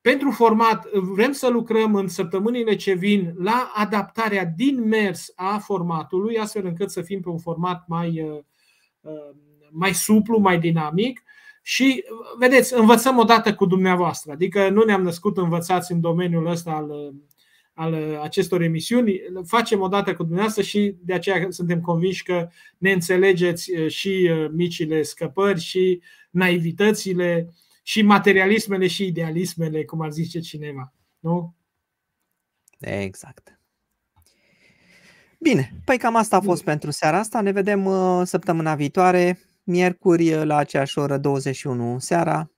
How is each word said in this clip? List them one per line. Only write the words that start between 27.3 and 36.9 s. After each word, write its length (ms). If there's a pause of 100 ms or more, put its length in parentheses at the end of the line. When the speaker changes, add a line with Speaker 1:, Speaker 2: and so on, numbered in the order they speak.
Speaker 1:
și 200
materialismele 840
și 200
idealismele, 760
cum 160
ar 100
zice 280
cineva, 540 (260)
nu? 360 (1200)
Speaker 2:
Exact. 800 (1800)
Bine, 340 (120)
păi 140
cam 180
asta 200
a 40
fost 200
Speaker 1:
Bine. 100
Speaker 2:
pentru 200